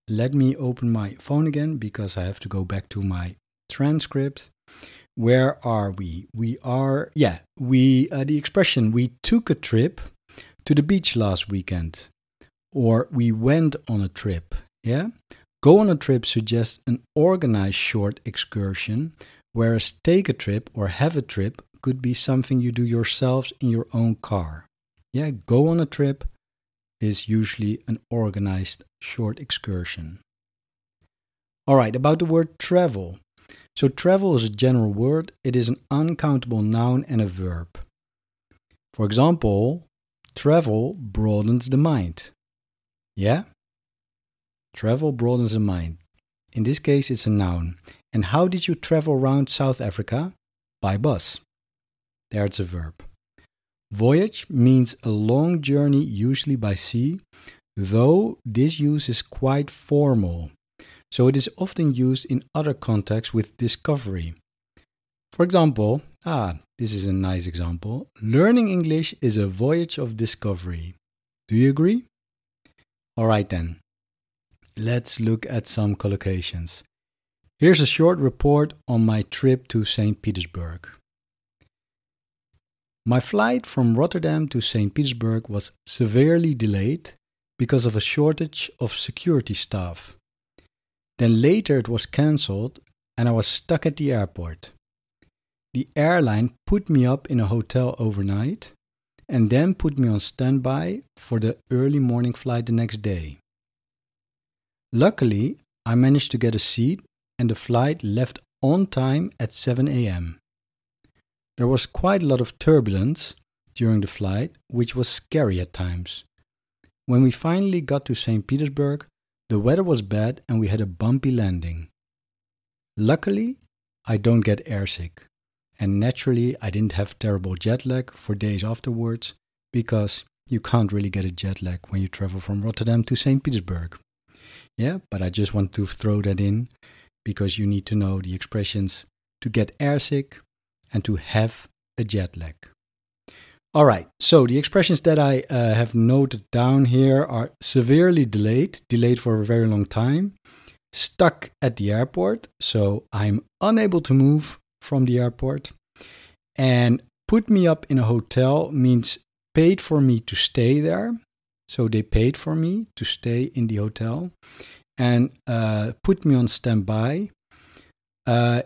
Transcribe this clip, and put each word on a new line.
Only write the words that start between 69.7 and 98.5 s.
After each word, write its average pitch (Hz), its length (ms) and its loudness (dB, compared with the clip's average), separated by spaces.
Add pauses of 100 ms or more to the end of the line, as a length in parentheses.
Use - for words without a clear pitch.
of 117 200 -8
discovery. 87 760 -8 (540)
Do 107 80 -2
you 131 160 4
agree? 180 340 0 (1120)
All 113 80 0
right 107 240 2
then. 85 300 -6 (960)
Let's 117 420 -4
look 113 300 -2
at 117 180 -6
some 104 280 -2
collocations. 92 880 -6 (760)
Here's 156 240 6
a 135 60 4
short 165 320 4
report 147 560 2 (120)
on 113 160 2
my 107 200 2
trip 131 460 0
to 110 160 0
Saint 107 360 0
Petersburg. 87 640 -8 (2250)
My 120 160 2
flight 226 460 0
from 117 320 2
Rotterdam 156 520 0
to 120 120 -2
Saint 104 320 -2
Petersburg 113 560 -2
was 104 220 -6 (160)
severely 147 680 2
delayed 110 600 -2 (440)
because 123 300 2
of 110 80 0
a 104 180 -2
shortage 151 560 -2 (100)
of 120 140 -4
security - 640 -2
staff. - 600 -8 (1040)
Then 117 240 4
later 156 360 2
it 113 120 -2
was 113 160 -4
cancelled 139 760 -2 (380)
and 117 100 2
I 117 60 2
was 110 120 0
stuck - 400 -2
at 147 120 -2
the 139 160 0
airport. 87 560 -6 (1040)
The 127 200 -4
airline 143 600 2 (120)
put 196 240 0
me 135 160 4
up 135 220 0
in 123 140 0
a 107 40 0
hotel 117 540 -2
overnight 107 720 -4 (560)